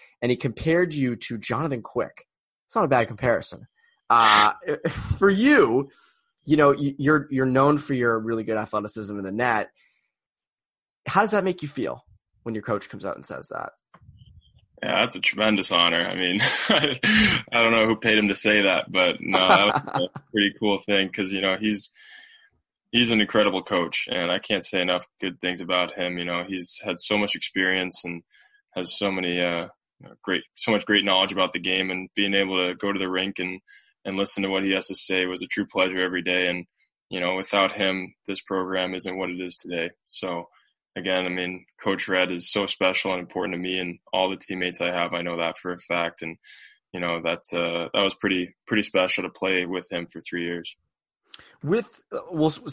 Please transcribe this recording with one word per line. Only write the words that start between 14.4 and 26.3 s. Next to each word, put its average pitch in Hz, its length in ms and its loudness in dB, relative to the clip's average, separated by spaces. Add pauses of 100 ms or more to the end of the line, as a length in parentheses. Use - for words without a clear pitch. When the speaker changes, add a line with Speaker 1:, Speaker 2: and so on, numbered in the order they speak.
Speaker 2:
Yeah, 90 200 0
that's 117 160 -2
a - 20 -10
tremendous 101 540 0
honor. 87 340 4
I 92 80 -4
mean, 90 260 0
<laughs> - 280 0 (840)
I 117 120 4
don't 113 100 6
know 110 140 4
who 113 100 4
paid 110 200 4
him 104 120 4
to 95 80 0
say 107 240 4
that, 92 280 2
but 90 300 2
no, 92 280 2
that 190 180 8
was - 500 0
a - 40 -14
Speaker 1:
<laughs> - 120 -20
Speaker 2:
pretty 101 260 2
cool 104 220 0
thing 95 300 0
'cause, 95 240 -4
you 95 80 -4
know, 95 180 2
he's, 104 320 -2 (1000)
he's 120 200 4
an 107 100 4
incredible 98 420 2
coach, 87 480 -2
and 87 200 -2
I 92 80 0
can't 95 260 -4
say 92 160 0
enough 90 260 0 (140)
good 90 180 -6
things 90 220 -4
about 90 360 -2
him. 90 200 -4
You 87 80 -6
know, 87 220 -4